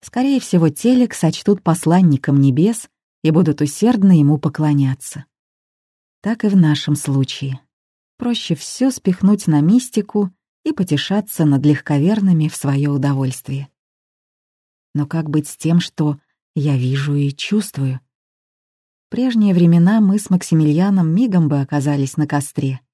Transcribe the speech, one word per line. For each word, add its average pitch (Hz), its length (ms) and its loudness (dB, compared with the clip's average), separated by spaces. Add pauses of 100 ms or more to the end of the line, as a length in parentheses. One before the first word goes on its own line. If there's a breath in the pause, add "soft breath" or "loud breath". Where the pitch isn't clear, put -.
Скорее 262 400 -2
всего, 165 260 2
телек 240 460 0
сочтут 185 500 -2
посланником 160 760 2
небес 151 480 0 (340)
и 160 80 2
будут 156 300 2
усердно 196 580 2
ему 147 180 4
поклоняться». 143 880 -2 (960)
Так 226 220 -4
и 208 60 2
в 196 80 4
нашем 151 400 2
случае. 135 640 -4 (560)
Проще 233 380 -4
все - 360 -4
спихнуть 196 560 0
на 151 140 2
мистику — 208 680 0 (360)
и 311 60 -2
потешаться 185 720 -2
над 139 200 2
легковерными 156 840 2
в - 60 -12
свое 143 360 -2
удовольствие. 135 760 -4 (1200)
Но 147 140 -2
как 156 220 -6
быть 147 180 -2
с - 80 -14
тем, 165 240 0
что 151 400 -4 (360 soft breath)
я 147 200 -2
вижу 139 400 -2
и 143 160 -2
чувствую? 139 680 -4 (1040)
В - 40 -20
прежние 226 440 0
времена 175 480 4
мы 202 180 2
с - 100 -12
Максимилианом 170 800 0
мигом 180 400 0
бы 143 140 0
оказались 139 560 -2
на 151 100 -2
костре. 139 540 -6 (120)